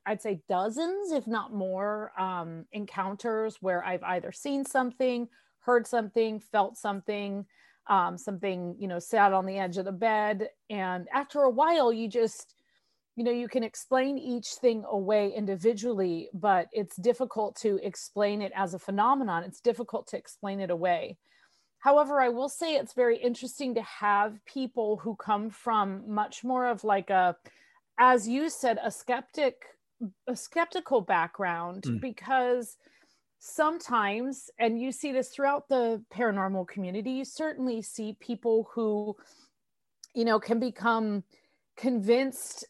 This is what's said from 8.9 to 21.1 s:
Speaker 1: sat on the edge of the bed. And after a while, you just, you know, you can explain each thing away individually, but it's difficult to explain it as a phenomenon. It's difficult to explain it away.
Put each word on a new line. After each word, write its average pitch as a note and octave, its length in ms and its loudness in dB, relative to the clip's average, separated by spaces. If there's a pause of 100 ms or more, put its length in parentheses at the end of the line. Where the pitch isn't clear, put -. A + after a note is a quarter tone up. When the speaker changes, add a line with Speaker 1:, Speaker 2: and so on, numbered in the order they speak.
Speaker 1:
sat G3+ 340 6
on F#3+ 140 2
the G3 100 -4
edge F#3 200 -2
of F#3 80 -2
the G3+ 60 -6
bed. G#3+ 580 0 (200)
And F#3 420 -4
after C#4+ 300 0
a C4+ 80 8
while, C#4 420 6
you A3+ 160 -2
just, A3+ 480 -2 (600)
you A#3 80 -4
know, A#3+ 80 2
you A#3+ 160 0
can A#3 160 0
explain C4 560 0
each A#3+ 340 -6
thing A3+ 340 2
away G3+ 460 2
individually, G3 1000 0
but F#3+ 380 2
it's - 240 -4
difficult A3+ 640 0
to G3+ 260 2
explain G#3 600 -2
it F#3+ 120 -6
as F#3+ 200 -2
a F3 40 -10
phenomenon. G#3 640 0
It's F3+ 180 -16
difficult - 480 -2
to - 80 -6
explain G3 420 -8
it F#3+ 100 -4
away. F3 480 0 (640)